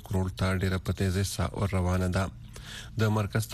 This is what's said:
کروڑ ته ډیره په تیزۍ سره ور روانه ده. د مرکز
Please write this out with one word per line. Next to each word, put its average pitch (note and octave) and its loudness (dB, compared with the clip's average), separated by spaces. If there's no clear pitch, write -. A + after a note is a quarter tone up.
کروڑ F#2 2
ته F#2 2
ډیره F#2 2
په G2+ 2
تیزۍ G2 2
سره - -2
ور G2 0
روانه F#2 2
ده. F#2+ 2
د G#2+ 4
مرکز G#2+ 0